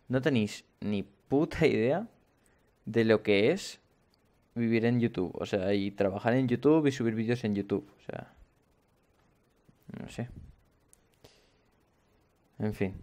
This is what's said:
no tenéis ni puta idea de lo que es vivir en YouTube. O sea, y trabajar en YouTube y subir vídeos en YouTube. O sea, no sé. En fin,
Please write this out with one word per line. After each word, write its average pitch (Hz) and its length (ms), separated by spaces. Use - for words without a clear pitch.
no 127 120
tenéis 127 420
ni 101 220
puta - 640
idea 139 420
de 117 180
lo 110 200
que 107 280
es - 300
vivir 117 320
en 120 140
YouTube. 113 340
O - 140
sea, 101 260
y 101 160
trabajar 101 460
en 131 120
YouTube 143 380
y 139 60
subir 113 240
vídeos 113 300
en 104 100
YouTube. 98 420
O - 60
sea, - 280
no - 80
sé. - 220
En 107 160
fin, 98 280